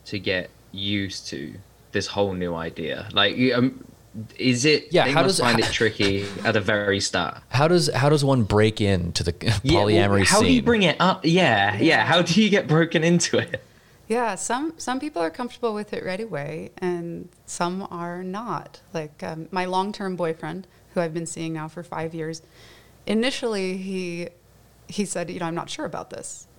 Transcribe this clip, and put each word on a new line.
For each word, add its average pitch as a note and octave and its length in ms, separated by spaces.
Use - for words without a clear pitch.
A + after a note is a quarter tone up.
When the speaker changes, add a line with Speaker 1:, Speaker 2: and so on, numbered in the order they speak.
Speaker 1:
to G#2 140
get F#2 300
used G2 540
to D2 260
this G2 140
whole G2 260
new F2+ 220
idea? E2 580
Like, G2+ 240
you, B2+ 180
um, B2 300
is B2 280
it, D3+ 260
Speaker 2:
Yeah, E3 140
Speaker 1:
they C3 60
Speaker 2:
how D3+ 120
Speaker 1:
must F#3+ 140
Speaker 2:
does, - 80
Speaker 1:
find A#2 180
Speaker 2:
how G2 60
Speaker 1:
it - 40
tricky G2+ 520
at A2 80
the G#2+ 80
very G2+ 400
start. - 360
Speaker 2:
How C#3+ 180
does, E3+ 260
how C3+ 160
does D3 140
one C3+ 200
break G#2+ 380
into F2 420
the F2 140
<laughs> A2 260
Speaker 1:
Yeah, C#3 200
well, G#3 40
Speaker 2:
polyamory G3+ 380
Speaker 1:
how G3+ 160
do A3+ 60
you B3+ 100
Speaker 2:
scene? G3+ 80
Speaker 1:
bring A3+ 180
it D3+ 160
up? F3+ 260
Yeah, A#2 500
yeah. G2+ 60
Speaker 3:
Yeah. C3 240
Speaker 1:
How E3 160
do E3+ 200
you G#3+ 80
get F#3 180
broken D#3+ 360
into E3+ 340
it? - 240
Speaker 3:
Yeah, A3+ 280
some, C#4+ 420
some B3+ 220
people D4+ 220
are E4 100
comfortable A#3+ 420
with G#3 180
it - 140
right F#3 160
away, D#3+ 560
and F3 500
some F3+ 420
are F3 340
not. F#3 560
Like, D3+ 300
um, D#3+ 280
my F#3 140
long-term F#3 500
boyfriend, E3 520
who F3+ 80
I've E3 120
been E3+ 120
seeing D#3+ 280
now D#3 140
for E3+ 160
five E3 300
years, D#3+ 280
initially G#3 720
he, F#3 520
he G3 180
said, F3 240
"You F3+ 100
know, F3 80
I'm E3+ 80
not E3 140
sure D#4 160
about - 240
this - 380